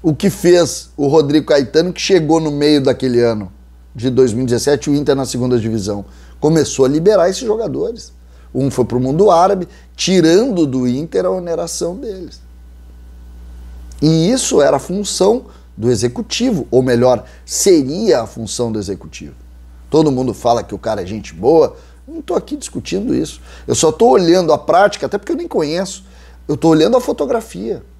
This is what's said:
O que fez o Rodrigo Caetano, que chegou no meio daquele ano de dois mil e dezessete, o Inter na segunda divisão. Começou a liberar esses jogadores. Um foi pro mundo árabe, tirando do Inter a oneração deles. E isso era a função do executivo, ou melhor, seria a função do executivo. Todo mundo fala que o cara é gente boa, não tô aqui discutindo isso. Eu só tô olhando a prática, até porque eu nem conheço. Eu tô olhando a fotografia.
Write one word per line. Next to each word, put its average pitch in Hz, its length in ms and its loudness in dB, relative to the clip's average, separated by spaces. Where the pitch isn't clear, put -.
O 160 120 2
que 196 140 0
fez 175 680 2
o 143 100 -2
Rodrigo 147 400 2
Caetano, 156 460 2
que - 80 -12
chegou 160 400 2
no 156 100 -4
meio 147 320 2
daquele 127 380 0
ano 110 300 0
de 123 160 -4
dois 123 220 4
mil 120 100 -2
e 131 40 -2
dezessete, 127 440 0
o 143 40 2
Inter 143 200 0
na 135 100 -2
segunda 123 340 -2
divisão. 104 460 -4
Começou 151 460 2
a 131 40 2
liberar 170 420 2
esses 190 120 -6
jogadores. 214 680 -6
Um 131 160 -2
foi 123 160 0
pro 117 140 -4
mundo 151 320 2
árabe, 180 380 2
tirando 180 720 2
do 127 220 -2
Inter 160 360 -2
a 185 60 0
oneração 170 680 -6
deles. 196 440 -12
E 160 300 4
isso - 280 0
era 139 180 4
a - 20 -2
função 202 640 -2
do 110 120 -2
executivo, 131 800 -2
ou 127 140 2
melhor, 123 420 2
seria 160 760 2
a 113 40 -6
função 113 460 -6
do 110 60 -4
executivo. 82 560 -10
Todo 156 220 4
mundo 127 240 -2
fala 117 300 0
que - 100 -12
o 98 40 -10
cara 107 240 -4
é 87 40 -8
gente 101 260 -10
boa, 107 440 2
não 320 120 -16
tô - 140 -8
aqui - 220 -6
discutindo - 580 -8
isso. 147 260 -6
Eu 123 80 0
só 156 160 2
tô 226 160 2
olhando 175 440 4
a 143 60 2
prática, 196 480 2
até 202 100 -6
porque - 140 -8
eu 349 60 -2
nem 349 100 -8
conheço. 175 560 -4
Eu 147 80 -2
tô 165 140 2
olhando 165 260 4
a 247 40 4
fotografia. 220 840 -6